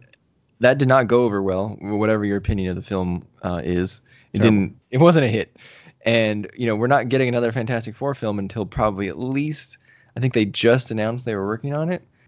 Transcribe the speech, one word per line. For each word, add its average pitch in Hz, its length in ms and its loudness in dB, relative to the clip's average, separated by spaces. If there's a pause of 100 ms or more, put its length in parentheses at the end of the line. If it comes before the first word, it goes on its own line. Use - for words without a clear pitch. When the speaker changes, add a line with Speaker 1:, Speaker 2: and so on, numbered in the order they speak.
(600)
Speaker 1:
that 127 200 4
did 131 100 2
not 131 180 4
go 120 160 4
over 101 180 0
well, 95 380 -4
wh-, 104 180 -4
whatever 107 280 0
your 101 120 0
opinion 95 340 -2
of 90 40 -4
the 95 60 -8
film, 90 440 -4 (160)
uh, 87 220 -4
is. 90 380 -2 (320)
It 101 80 -2
Speaker 2:
Terrible. 107 180 6
Speaker 1:
didn't, 98 160 -2 (160)
it 123 80 -2
wasn't 160 260 6
a 113 40 2
hit. 107 260 -2 (500)
And, 110 500 2
you 110 100 -4
know, 110 100 2
we're 113 120 0
not 127 220 2
getting 131 180 2
another 120 240 0
Fantastic 113 440 -4
Four 139 200 -6
film 104 240 -4
until 98 260 -6
probably 101 440 -2
at 73 100 -10
least, 139 580 -6 (380)
I 120 40 -8
think 127 140 0
they 110 120 4
just 117 460 2
announced 113 340 -4
they 113 100 -4
were 98 120 -4
working 117 260 -6
on 160 180 -4
it. 180 100 -6 (260)